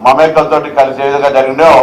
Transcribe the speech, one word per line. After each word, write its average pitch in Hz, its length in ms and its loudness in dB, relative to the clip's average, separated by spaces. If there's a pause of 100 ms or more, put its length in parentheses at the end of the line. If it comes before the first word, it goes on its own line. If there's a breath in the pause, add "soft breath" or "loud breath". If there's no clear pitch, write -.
మమేకలతోటి 147 720 0
కలిసే 135 280 -2
విధంగా 143 300 -2
జరిగిందో 135 460 2